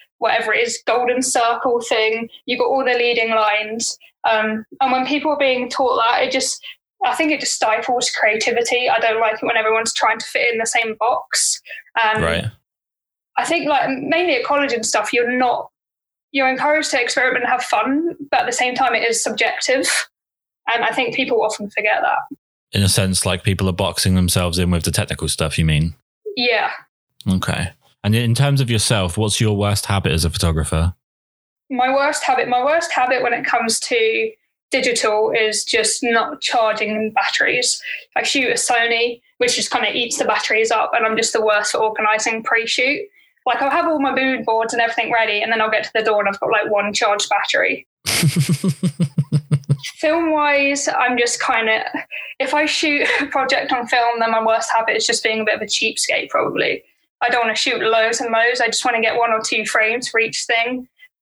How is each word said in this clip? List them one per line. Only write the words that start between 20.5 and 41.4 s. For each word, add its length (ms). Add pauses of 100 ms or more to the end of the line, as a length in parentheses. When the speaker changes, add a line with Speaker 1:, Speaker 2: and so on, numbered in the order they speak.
Speaker 1:
And 120
I 80
think 240
people 260
often 280
forget 320
that. 360 (340)
Speaker 2:
In 120
a 60
sense, 360
like, 180
people 240
are 60
boxing 420
themselves 440
in 100
with 140
the 80
technical 360
stuff, 300
you 80
mean? 300 (400)
Speaker 1:
Yeah. 360 (560)
Speaker 2:
Okay. 440 (320)
And 120
in 200
terms 260
of 80
yourself, 480
what's 240
your 160
worst 300
habit 240
as 140
a 40
photographer? 640 (760)
Speaker 1:
My 240
worst 300
habit, 240
my 160
worst 280
habit 320
when 100
it 120
comes 360
to 500 (400)
digital 600
is 320
just 380
not 400
charging 680
batteries. 680 (360)
I 80
shoot 260
a 60
Sony, 640 (160)
which 180
just 140
kinda 260
eats 220
the 80
batteries 460
up, 220
and 120
I'm 120
just 160
the 120